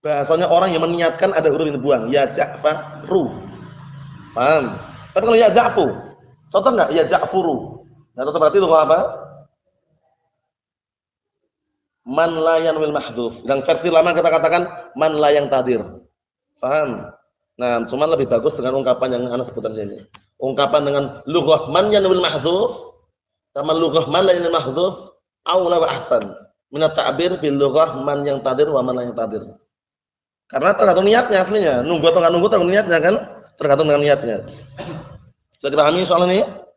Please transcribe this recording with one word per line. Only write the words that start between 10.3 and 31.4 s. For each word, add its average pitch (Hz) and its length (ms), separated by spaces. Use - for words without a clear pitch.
Man 160 360
la 165 200
yanwil 156 320
mahdzuf. 120 520
Yang 135 200
versi 165 240
lama 165 240
kita 170 160
katakan 165 400
man 151 240
la 151 160
yang 143 160
tadir. 123 320
Paham? 131 520
Nah, 120 320
cuman 151 280
lebih 135 120
bagus 120 280
dengan 131 240
ungkapan 127 360
yang 123 60
ana 127 80
sebutkan 110 320
sini. 104 320
Ungkapan 139 480
dengan 139 200
lughah 151 480
man 202 160
yanwil 190 320
mahdzuf 170 800
sama 156 200
lughah 160 360
man 180 160
la 185 80
yanwil 170 200
mahdzuf 156 400
aula 175 360
wa 151 80
ahsan. 113 360
Min 151 160
at-ta'bir 156 560
bil 139 160
lughah 139 400
man 143 240
yang 139 160
tadir 131 320
wa 135 80
man 127 180
la 123 60
yang 123 80
tadir. 110 320
Karena 160 240
tergantung 190 320
niatnya 214 400